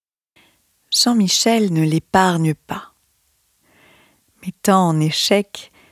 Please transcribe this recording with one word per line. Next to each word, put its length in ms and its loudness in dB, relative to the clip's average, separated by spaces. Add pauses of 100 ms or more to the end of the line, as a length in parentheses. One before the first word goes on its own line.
(920)
Jean-Michel 800 0
ne 100 0
l'épargne 680 0
pas. 400 -14 (1500)
Mettant 440 0
en 100 0
échec 720 -2 (200)